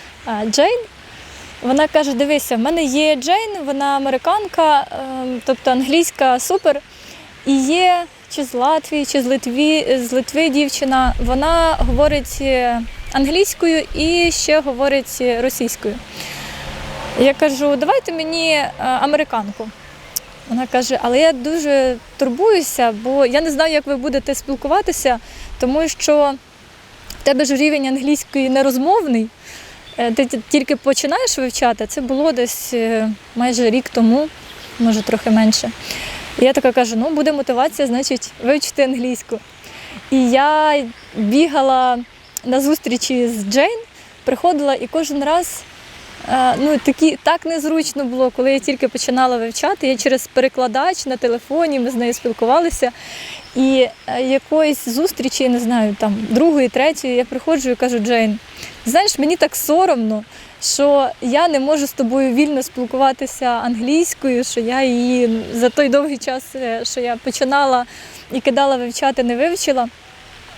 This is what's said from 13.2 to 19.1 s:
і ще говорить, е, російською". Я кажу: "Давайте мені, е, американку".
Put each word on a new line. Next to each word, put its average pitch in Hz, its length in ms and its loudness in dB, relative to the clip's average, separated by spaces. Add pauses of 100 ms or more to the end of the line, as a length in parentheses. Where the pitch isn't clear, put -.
і 339 360 2
ще 302 280 0
говорить, 269 600 -2
е, 240 200 0
російською". 233 540 -4 (1200)
Я 269 140 4
кажу: 285 420 0
"Давайте 330 360 0
мені, 330 400 -2
е, 294 260 0
американку". 247 920 -2 (800)